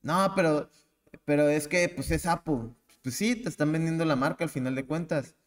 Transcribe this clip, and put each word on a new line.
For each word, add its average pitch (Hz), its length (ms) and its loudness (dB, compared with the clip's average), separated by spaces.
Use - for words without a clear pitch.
"No, 190 340 2
pero, 160 340 2
pero 147 240 4
es 151 180 0
que, 175 220 2
pues 165 220 -6
es 160 140 0
Apple". 151 460 -2
Pues 127 120 -6
sí, 226 200 0
te 214 140 -6
están 151 220 0
vendiendo 165 340 0
la 156 100 2
marca 143 280 -2
al 156 60 -2
final 131 260 -4
de 135 100 -6
cuentas. 156 500 -4